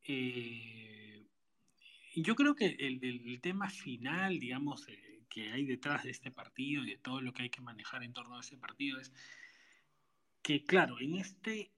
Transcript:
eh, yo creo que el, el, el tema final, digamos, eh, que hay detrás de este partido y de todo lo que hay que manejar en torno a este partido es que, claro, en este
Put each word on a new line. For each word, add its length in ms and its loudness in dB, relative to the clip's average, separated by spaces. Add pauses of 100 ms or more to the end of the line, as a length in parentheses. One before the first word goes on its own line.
eh, 1200 -4 (920)
yo 160 4
creo 200 8
que 100 2
el, 400 2
el, 240 -2
el 140 -6
tema 260 0
final, 680 0
digamos, 500 -2
eh, 400 -18
que 240 -6
hay 140 2
detrás 380 2
de 60 -4
este 200 -8
partido 520 -2
y 100 -2
de 60 -10
todo 220 -4
lo 140 -4
que 80 -4
hay 80 -2
que 100 -8
manejar 420 -8
en 120 -10
torno 240 -10
a 20 -12
este 160 -14
partido 420 -4
es 140 -14 (1300)
que, 240 2
claro, 340 8
en 180 0
este 600 -4